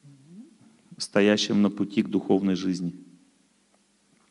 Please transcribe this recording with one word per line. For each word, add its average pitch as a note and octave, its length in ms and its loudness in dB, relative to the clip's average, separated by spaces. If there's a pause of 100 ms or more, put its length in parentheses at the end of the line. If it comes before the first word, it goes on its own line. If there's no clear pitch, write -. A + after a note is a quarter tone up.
(960)
стоящим G#2 640 2
на G2+ 100 4
пути G2+ 320 -2
к A2 60 -8
духовной G2 460 0
жизни. F2+ 400 -4 (1400)